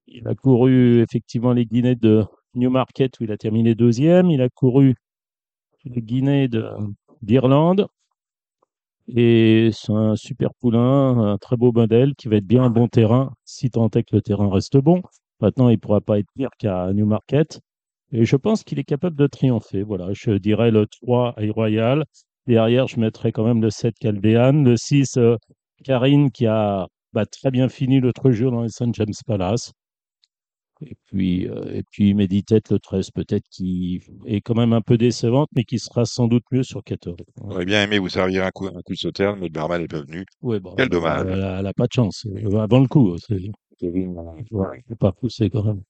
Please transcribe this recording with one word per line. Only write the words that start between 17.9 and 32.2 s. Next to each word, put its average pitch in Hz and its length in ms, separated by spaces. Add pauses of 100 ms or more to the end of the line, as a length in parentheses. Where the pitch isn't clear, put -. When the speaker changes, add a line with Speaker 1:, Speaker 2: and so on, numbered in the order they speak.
Speaker 1:
Et 117 140
je 123 100
pense 208 300
qu'il 143 140
est 139 40
capable 151 320
de 143 120
triompher. 117 560
Voilà, 95 280
je 104 200
dirais 104 400
le 107 160
trois, 123 500
High 107 140
Royal. 113 520 (440)
Derrière, 117 400
je - 120
mettrais 113 320
quand 110 140
même 117 160
le 110 80
sept, 113 300
Caldean. 117 640
Le 120 120
six, 139 420
euh, 117 180 (500)
Karine, 135 460
qui 120 160
a, 104 400 (260)
bah, 107 120
très - 260
bien 127 180
fini 135 320
l'autre 127 300
jour 120 200
dans 117 120
les 117 60
Saint 120 240
James 104 200 (120)
Palace. 101 460 (1080)
Et 151 140 (100)
puis, 90 420
euh, 95 260
et 101 180
puis 101 220
Meditate, 101 580